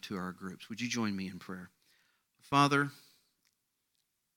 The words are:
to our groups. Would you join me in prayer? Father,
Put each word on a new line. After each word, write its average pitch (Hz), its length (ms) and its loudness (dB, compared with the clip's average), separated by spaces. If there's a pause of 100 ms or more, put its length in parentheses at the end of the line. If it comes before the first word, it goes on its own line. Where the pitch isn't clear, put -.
to 104 160 -6
our 90 160 -4
groups. 92 360 -12
Would 110 120 -8
you 120 80 -2
join 113 260 0
me 95 120 -4
in 92 120 -10
prayer? 90 300 -12 (720)
Father, 143 500 4 (1500)